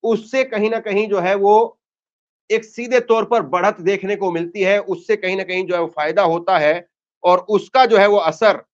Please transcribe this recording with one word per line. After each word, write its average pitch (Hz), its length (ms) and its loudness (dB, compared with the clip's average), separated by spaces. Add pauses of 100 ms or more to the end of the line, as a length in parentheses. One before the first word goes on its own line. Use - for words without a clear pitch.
उससे 226 420 -2
कहीं 220 260 -2
ना 226 100 -4
कहीं 214 280 -2
जो 196 100 -2
है 185 160 0
वो 208 460 2 (680)
एक 226 140 -2
सीधे 240 360 -2
तौर 226 240 0
पर 220 180 0
बढ़त 180 380 -2
देखने 190 360 -2
को 185 140 -4
मिलती 175 320 -6
है, 202 180 2
उससे 196 360 -4
कहीं 190 200 -4
ना 190 60 -4
कहीं 185 240 -6
जो 175 80 -4
है 175 60 -2
वो 165 60 -2
फायदा 160 360 -2
होता 170 360 0
है 156 300 0 (340)
और 180 160 4
उसका 208 480 0
जो 220 100 4
है 196 100 6
वो 208 100 4
असर 165 580 0